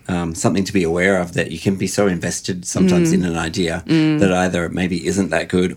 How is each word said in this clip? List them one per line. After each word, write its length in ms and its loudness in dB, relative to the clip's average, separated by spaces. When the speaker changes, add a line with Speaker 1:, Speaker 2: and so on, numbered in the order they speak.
Speaker 1:
um, 300 -4
something 260 0
to 100 -6
be 120 2
aware 360 2
of, 120 -4
that 180 -2
you 80 -8
can 160 0
be 140 -2
so 180 0
invested 580 -4
sometimes 460 2
Speaker 2:
Mm. 40 2
Speaker 1:
in 100 2
an 120 -2
idea 520 -2
Speaker 2:
Mm. 320 2
Speaker 1:
that 120 4
either 360 0
maybe 400 -2
isn't 220 0
that 180 -2
good 280 0